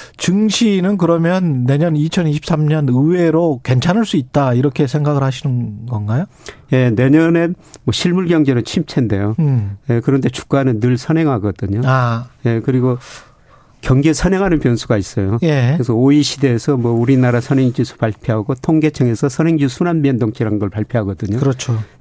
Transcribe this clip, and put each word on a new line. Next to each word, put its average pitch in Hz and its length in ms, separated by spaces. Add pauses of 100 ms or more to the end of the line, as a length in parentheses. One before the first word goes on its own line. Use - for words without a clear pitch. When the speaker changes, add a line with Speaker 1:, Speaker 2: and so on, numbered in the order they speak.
(180)
Speaker 1:
증시는 196 840
그러면 165 640
내년 151 300
이천이십삼 151 720
년 151 200
의외로 160 760
괜찮을 175 420
수 - 120
있다, 135 360
이렇게 139 320
생각을 147 380
하시는 120 640
건가요? 113 380 (460)
Speaker 2:
예, 127 200
내년엔 165 640 (300)
뭐 120 60
실물 175 360
경제는 135 360
침체인데요. 110 760
Speaker 1:
음. 117 380 (120)
Speaker 2:
예, 117 100
그런데 135 300
주가는 131 500
늘 123 200
선행하거든요. 113 840
Speaker 1:
아. 123 420 (180)
Speaker 2:
예, 113 180
그리고 127 360 (840)
경기에 143 300
선행하는 185 460
변수가 120 380
있어요. 98 460
Speaker 1:
예. 139 320
Speaker 2:
그래서 123 180
오이시디에서 135 840
뭐 117 160
우리나라 123 480
선행지수 131 560
발표하고 110 580
통계청에서 151 720
선행지수 151 480
순환 170 260
변동치라는 113 560
걸 101 120
발표하거든요. 104 680
Speaker 1:
그렇죠. 127 400 (240)